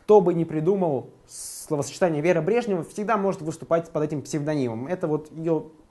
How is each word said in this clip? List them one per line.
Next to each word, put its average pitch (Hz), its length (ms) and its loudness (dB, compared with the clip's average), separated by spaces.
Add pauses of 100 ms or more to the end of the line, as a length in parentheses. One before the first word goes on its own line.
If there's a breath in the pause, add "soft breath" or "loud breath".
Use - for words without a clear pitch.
Кто 208 160 10
бы 175 140 2
ни 165 100 2
придумал 160 680 0 (160)
словосочетание - 920 -4
«Вера 165 200 2
Брежнева», 196 420 0
всегда 214 320 -4
может 196 260 0
выступать 165 500 -2
под 151 120 -2
этим 151 180 -4
псевдонимом. 139 680 -4
Это 180 200 -4
вот 151 240 -2
ее 156 400 -4 (200)